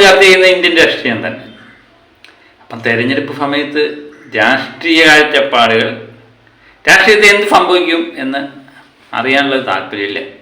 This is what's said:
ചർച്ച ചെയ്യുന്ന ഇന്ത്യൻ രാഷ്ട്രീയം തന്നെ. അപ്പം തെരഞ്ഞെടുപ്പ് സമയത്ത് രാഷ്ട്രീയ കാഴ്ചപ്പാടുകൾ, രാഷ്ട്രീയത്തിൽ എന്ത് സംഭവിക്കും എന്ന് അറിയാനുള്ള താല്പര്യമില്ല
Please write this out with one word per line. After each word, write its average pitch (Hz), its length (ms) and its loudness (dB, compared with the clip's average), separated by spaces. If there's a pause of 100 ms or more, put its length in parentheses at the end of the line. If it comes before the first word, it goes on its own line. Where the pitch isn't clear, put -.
ചർച്ച 190 180 4
ചെയ്യുന്ന 185 300 4
ഇന്ത്യൻ 170 260 0
രാഷ്ട്രീയം 120 460 0
തന്നെ. - 180 -10 (1200)
അപ്പം - 240 -18
തെരഞ്ഞെടുപ്പ് 131 540 -2
സമയത്ത് 147 420 -4 (540)
രാഷ്ട്രീയ 135 640 0 (100)
കാഴ്ചപ്പാടുകൾ, 139 800 2 (960)
രാഷ്ട്രീയത്തിൽ 208 460 4
എന്ത് 208 200 0
സംഭവിക്കും 175 480 0 (220)
എന്ന് 135 180 -6 (760)
അറിയാനുള്ള 135 500 0
താല്പര്യമില്ല 98 500 -6 (220)